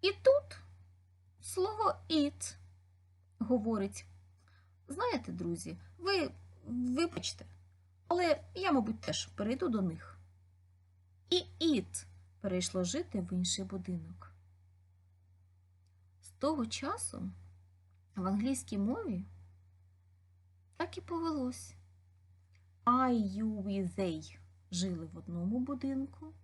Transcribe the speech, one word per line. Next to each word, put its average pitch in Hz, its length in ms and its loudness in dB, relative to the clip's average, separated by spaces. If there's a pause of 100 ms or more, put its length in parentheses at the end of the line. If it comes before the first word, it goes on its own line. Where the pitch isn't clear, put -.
І 392 120 4
тут 539 460 6 (800)
слово 427 540 2 (160)
IT 294 460 0 (840)
говорить: 214 680 0 (840)
"Знаєте, 339 440 0
друзі, 170 460 -4 (200)
ви 359 320 2 (360)
вибачте, 247 800 -2 (640)
але 339 360 4 (100)
я, 359 180 2
мабуть, 220 280 2
теж - 260 -4
перейду 254 420 0
до 220 140 2
них". 165 360 -4 (1120)
І 359 140 2 (160)
IT 302 460 2 (340)
перейшло 185 440 0
жити 233 360 -2
в 175 120 -4
інший 180 320 0
будинок. 180 680 -6 (1900)
З - 80 -20
того 277 360 0
часу 269 640 -4 (840)
в 190 100 -2
англійській 214 520 0
мові 214 460 -2 (1500)
так 339 220 -4
і - 20 -10
повелось. 311 720 -4 (1120)
I, 254 280 4 (240)
you, 214 260 -2
we, 196 340 -2
they 165 400 -2 (340)
жили 175 360 -2
в 165 120 -14
одному 175 420 -2
будинку. 269 840 -4